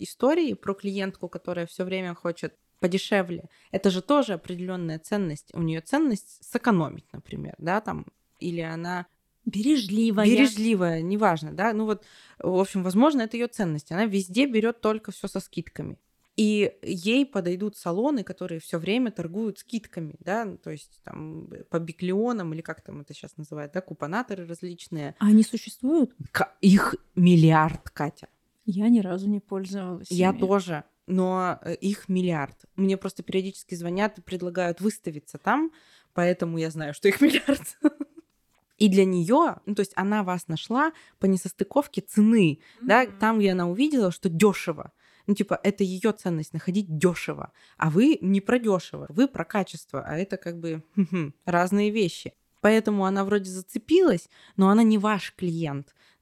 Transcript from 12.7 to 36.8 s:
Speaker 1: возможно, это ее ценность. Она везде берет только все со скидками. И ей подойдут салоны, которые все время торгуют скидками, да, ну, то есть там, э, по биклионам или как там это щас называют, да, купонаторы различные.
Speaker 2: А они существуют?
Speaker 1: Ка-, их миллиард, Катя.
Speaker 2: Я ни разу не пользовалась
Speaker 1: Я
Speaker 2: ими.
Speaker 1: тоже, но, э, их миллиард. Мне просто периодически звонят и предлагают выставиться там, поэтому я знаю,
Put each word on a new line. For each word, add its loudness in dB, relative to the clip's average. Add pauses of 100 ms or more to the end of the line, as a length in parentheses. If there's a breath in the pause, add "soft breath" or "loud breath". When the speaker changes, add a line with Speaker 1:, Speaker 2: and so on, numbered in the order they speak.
Speaker 1:
возможно, 2
это -8
ее -4
ценность. -6
Она 0
везде 0
берет 0
только -2
все -12
со -8
скидками. -12 (380)
И 2 (100)
ей 0
подойдут -6
салоны, -2
которые -10
все -8
время -2
торгуют -8
скидками, -10
да, -4
ну, -10
то -14
есть -16
там, -14
э, -18
по -6
биклионам -4
или -8
как -12
там -16
это -20
щас -18
называют, -12
да, -6
купонаторы -8
различные. -12
Speaker 2:
А 0
они 8
существуют? -2 (180)
Speaker 1:
Ка-, -2
их 6 (200)
миллиард, 6
Катя. -8 (400)
Speaker 2:
Я 0
ни 6
разу -4
не 0
пользовалась -8
Speaker 1:
Я 2
Speaker 2:
ими. -
Speaker 1:
тоже, -2 (220)
но, 0
э, -8
их -4
миллиард. -4 (120)
Мне 0
просто -10
периодически -6
звонят -4
и -20
предлагают -6
выставиться -6
там, 0 (420 soft breath)
поэтому 0
я -2
знаю, -8